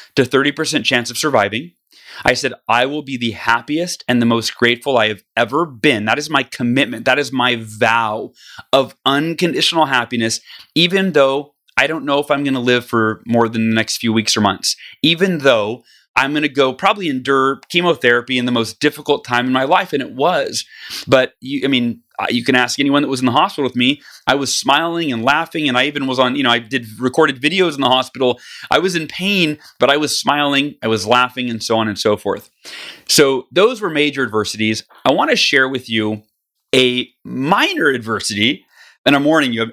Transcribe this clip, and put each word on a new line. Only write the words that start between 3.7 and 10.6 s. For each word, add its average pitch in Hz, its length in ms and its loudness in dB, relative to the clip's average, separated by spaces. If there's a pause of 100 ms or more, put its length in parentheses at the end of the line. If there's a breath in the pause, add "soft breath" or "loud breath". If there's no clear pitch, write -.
and 123 140 2
the 120 40 2
most 117 300 0
grateful 120 420 0
I 107 100 4
have 107 160 -6 (140)
ever 120 280 0
been." 123 400 0
That 113 140 0
is 151 100 -10
my 139 140 0
commitment. 123 640 -2
That 131 140 2
is 131 120 -4
my 123 300 0
vow 110 720 0 (420 loud breath)
of 135 220 2 (100)
unconditional 156 800 0
happiness, 120 560 -2 (340 loud breath)